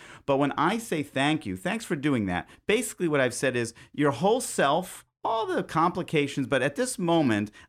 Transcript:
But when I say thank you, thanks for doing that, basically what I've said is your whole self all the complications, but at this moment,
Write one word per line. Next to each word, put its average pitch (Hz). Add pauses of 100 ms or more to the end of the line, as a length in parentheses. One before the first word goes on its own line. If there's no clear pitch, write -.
(260)
But 139
when 139
I 190
say 180
thank 143
you, 92
thanks 208
for 180
doing 131
that, 90 (180)
basically 208
what 147
I've 127
said 127
is 117 (200)
your 143
whole 196
self 165 (180)
all 440
the 339
complications, 160
but 127
at 143
this 254
moment, 143 (180)